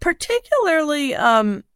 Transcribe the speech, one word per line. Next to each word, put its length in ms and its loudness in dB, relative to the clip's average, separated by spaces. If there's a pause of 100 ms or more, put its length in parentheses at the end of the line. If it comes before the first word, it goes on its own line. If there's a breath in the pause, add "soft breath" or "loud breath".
particularly, 1160 0
um, 480 2 (120)